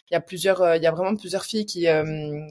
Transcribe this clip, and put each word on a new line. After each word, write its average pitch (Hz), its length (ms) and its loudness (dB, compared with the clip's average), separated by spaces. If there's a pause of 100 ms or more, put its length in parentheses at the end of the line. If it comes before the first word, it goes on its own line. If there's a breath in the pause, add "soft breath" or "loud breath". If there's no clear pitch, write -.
Il - 40 -2
y 170 40 4
a 165 40 -4
plusieurs, 185 400 0
euh, 170 160 6
il 160 60 -2
y 165 40 4
a 160 40 4
vraiment 185 260 0
plusieurs 185 260 -6
filles 214 220 -4
qui, 170 240 -2
euh, 156 500 -2 (120)